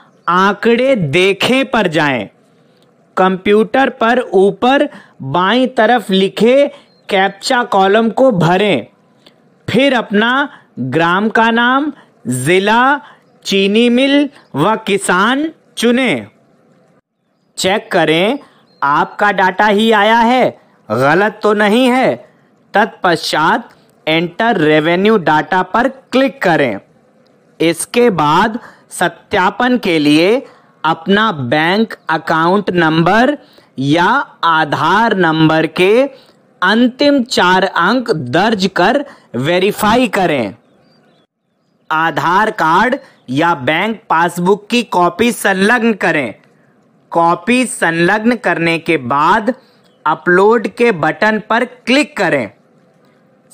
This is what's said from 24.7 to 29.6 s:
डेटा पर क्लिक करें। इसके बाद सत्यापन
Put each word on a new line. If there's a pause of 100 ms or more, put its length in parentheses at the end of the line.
डेटा
पर
क्लिक
करें। (840)
इसके
बाद (320)
सत्यापन